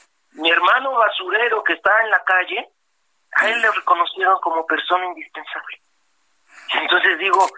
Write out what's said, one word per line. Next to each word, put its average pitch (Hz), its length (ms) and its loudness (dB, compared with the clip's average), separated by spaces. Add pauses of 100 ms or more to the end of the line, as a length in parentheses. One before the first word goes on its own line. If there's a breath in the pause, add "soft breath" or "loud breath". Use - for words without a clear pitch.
(340)
mi 160 160 -2
hermano 214 440 2
basurero 214 680 0
que 165 100 0
está - 180 0 (120)
en 220 80 -6
la 185 120 2
calle, 185 460 -2 (640)
a 196 160 2
él 233 120 -2
le 220 100 4
reconocieron 185 720 0
como 165 240 -2
persona 180 420 -2
indispensable. 156 760 -14 (920)
Entonces - 460 2
digo, - 280 0 (100)